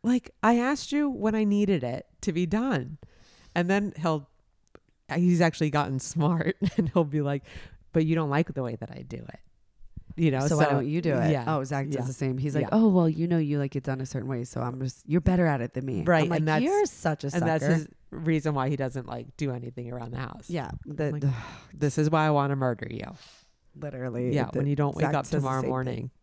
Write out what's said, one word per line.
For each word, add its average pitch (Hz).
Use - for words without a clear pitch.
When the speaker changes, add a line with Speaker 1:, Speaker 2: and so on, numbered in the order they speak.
Speaker 1:
Like, 240
I 233
asked 269
you 294
when 214
I 220
needed 202
it 123
to 180
be 175
done. 165
And 175
then 202
he'll, 156
he's 175
actually 160
gotten 135
smart 160
<laughs> -
and 165
he'll 170
be 147
like, 143
"But 160
you 160
don't 160
like 147
the 135
way 117
that 120
I 131
do 127
it." -
You 165
know, 131
Speaker 2:
So 151
why 151
Speaker 1:
so 147
Speaker 2:
don't 139
you 156
do 160
it? 156
Speaker 1:
yeah. 135
Speaker 2:
Oh, 151
Zach 139
does 147
Speaker 1:
Yeah. 127
Speaker 2:
the 131
same. 131
He's 139
like, 147
Speaker 1:
Yeah. -
Speaker 2:
"Oh, 220
well, 180
you 160
know, 175
you 147
like 139
it 139
done 131
a 131
certain 131
way. 123
So 120
I'm 123
just, 131
you're 165
better 180
at 143
it 117
than 131
me." 107
Speaker 1:
Right, 160
Speaker 2:
I'm 170
like, 170
Speaker 1:
and 156
that's, 156
Speaker 2:
You're 392
such -
a 139
Speaker 1:
and 175
that's 160
Speaker 2:
sucker. 156
Speaker 1:
his 156
reason 156
why 131
he 147
doesn't, 131
like, 120
do 139
anything 123
around 120
the 120
house. -
Speaker 2:
Yeah. 156
The, 147
Speaker 1:
Like, 147
Speaker 2:
the 143
Speaker 1:
"This 143
is 156
why 156
I -
wanna 139
murder 127
you." 113
Speaker 2:
Literally. 127
Speaker 1:
Yeah, 131
Speaker 2:
The, -
Speaker 1:
when 143
you 143
don't 143
wake 156
Speaker 2:
Zach 139
Speaker 1:
up 135
Speaker 2:
says -
the 156
Speaker 1:
tomorrow 131
Speaker 2:
same 127
Speaker 1:
morning 127